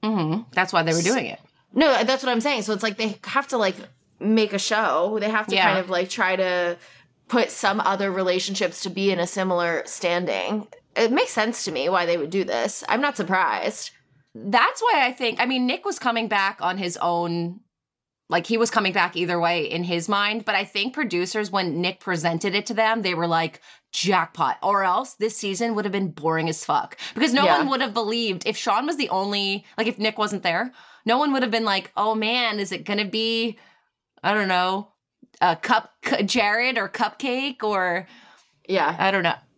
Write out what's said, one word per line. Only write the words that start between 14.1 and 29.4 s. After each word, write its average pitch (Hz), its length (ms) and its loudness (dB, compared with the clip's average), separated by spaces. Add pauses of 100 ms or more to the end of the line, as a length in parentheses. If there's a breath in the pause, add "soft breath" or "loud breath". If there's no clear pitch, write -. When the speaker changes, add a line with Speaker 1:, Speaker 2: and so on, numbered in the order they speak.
Speaker 1:
That's 233 480 0
why 381 240 4
I 254 60 -2
think, 240 280 -2
I 247 60 2
mean, 254 200 0
Nick 269 200 -2
was 381 120 -4
coming 233 300 -2
back 196 320 0
on 180 160 0
his 180 220 -4
own, 170 640 -2 (680)
like, 165 180 0
he 226 120 0
was 226 120 2
coming 196 220 0
back 180 240 0
either 175 240 0
way 170 240 2
in 170 200 -4
his 170 220 -2
mind, 208 380 0
but 214 100 -2
I 196 100 2
think 202 280 -4
producers, 190 580 -2
when 180 300 -2
Nick 180 200 -2
presented 170 540 -2
it 202 120 0
to 240 80 -6
them, 220 260 2
they 185 140 -2
were 170 120 -2
like, 165 360 0 (300 loud breath)
"Jackpot," 170 680 0
or 196 220 2
else 196 300 0
this 214 220 -4
season 214 380 -2
would 208 120 -2
have 196 60 -4
been 196 180 -2
boring 160 400 0
as 156 120 -4
fuck. - 360 -2 (160 loud breath)
Because 247 180 2
no 285 140 4
Speaker 2:
Yeah. 302 120 6
Speaker 1:
one 285 120 2
would 262 100 0
have 240 140 -2
believed, 220 520 -2
if 214 120 -2
Sean 220 280 0
was 311 100 -2
the 277 120 -2
only, 196 560 -2 (140 loud breath)